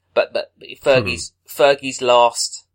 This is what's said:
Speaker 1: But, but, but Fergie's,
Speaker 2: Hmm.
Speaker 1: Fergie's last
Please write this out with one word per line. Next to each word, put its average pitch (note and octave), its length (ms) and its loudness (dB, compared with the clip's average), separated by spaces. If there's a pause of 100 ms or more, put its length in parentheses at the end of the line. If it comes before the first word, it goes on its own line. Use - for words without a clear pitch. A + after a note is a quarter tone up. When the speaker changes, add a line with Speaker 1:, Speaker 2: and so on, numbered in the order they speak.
(140)
Speaker 1:
But, - 180 -2
but, - 240 -10
but - 120 -20
Fergie's, B2 640 -2 (140)
Speaker 2:
Hmm. - 160 -4
Speaker 1:
Fergie's C#3 380 0
last A#2+ 640 0 (100)